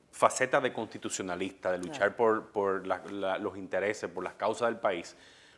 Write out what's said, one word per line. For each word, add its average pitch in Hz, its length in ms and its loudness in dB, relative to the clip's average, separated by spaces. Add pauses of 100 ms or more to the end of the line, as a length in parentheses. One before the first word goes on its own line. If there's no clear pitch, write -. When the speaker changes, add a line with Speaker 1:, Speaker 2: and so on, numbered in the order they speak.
(120)
Speaker 1:
faceta 131 500 4
de 123 100 2
constitucionalista, 95 1000 -4
de 90 80 0
luchar 101 360 0
Speaker 2:
Claro. - 20 -
Speaker 1:
por, 110 340 4
por 98 340 0
la, 92 240 -2
la, 95 300 -2
los 98 180 -4
intereses, 98 540 -2
por 90 120 -6
las 90 120 -6
causas 113 340 0
del 110 80 -2
país, 90 380 -2 (420)